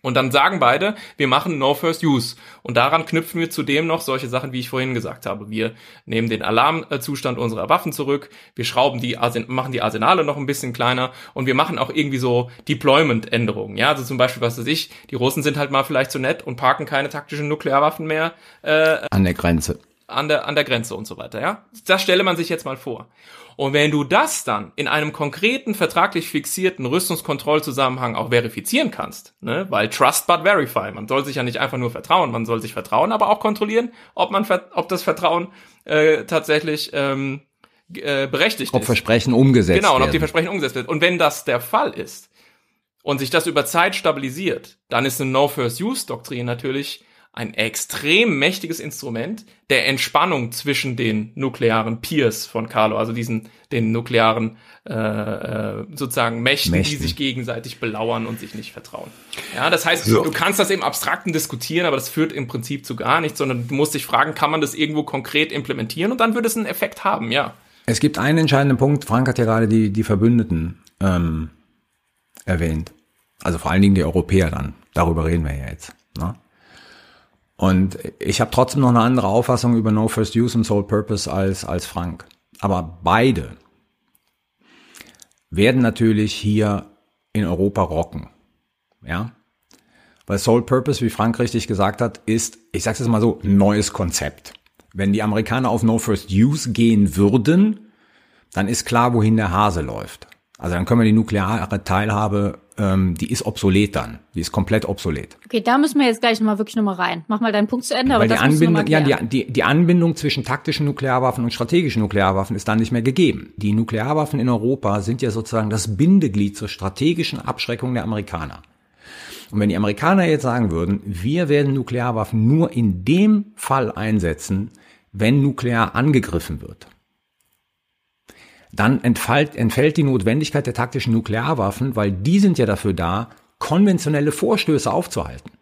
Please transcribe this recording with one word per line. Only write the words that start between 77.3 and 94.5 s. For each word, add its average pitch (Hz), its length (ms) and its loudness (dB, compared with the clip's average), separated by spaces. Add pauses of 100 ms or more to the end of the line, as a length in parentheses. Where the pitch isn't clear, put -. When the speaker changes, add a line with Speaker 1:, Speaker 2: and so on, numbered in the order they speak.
Speaker 2:
Und 95 420 2 (220)
ich - 200 -2
habe 113 120 0
trotzdem 131 280 2
noch 131 100 4
eine 120 120 6
andere 120 260 2
Auffassung 120 480 2
über 110 160 2
No 107 160 2
First 110 300 0
Use 117 200 2
und 113 60 4
Sole 104 200 0
Purpose 104 460 -2
als, 95 360 -2
als 90 200 -4
Frank. 87 400 -8 (360)
Aber 92 420 -4
beide 107 540 2 (1900)
werden 117 320 4
natürlich 110 520 2
hier 104 520 0 (480)
in 107 100 0
Europa 98 380 0
rocken, 80 480 -4 (760)
ja? 101 260 -6 (920)
Weil 101 120 -2
Sole 117 240 4
Purpose, 120 420 0
wie 113 60 2
Frank 113 300 0
richtig 120 280 -2
gesagt 101 340 0
hat, - 240 -4
ist, 110 340 -2 (120)
ich - 120 -6
sag's 110 160 -2
jetzt 117 100 0
mal 113 100 2
so, 110 240 2
ein 98 140 4
neues 104 340 4
Konzept. - 640 -6 (400)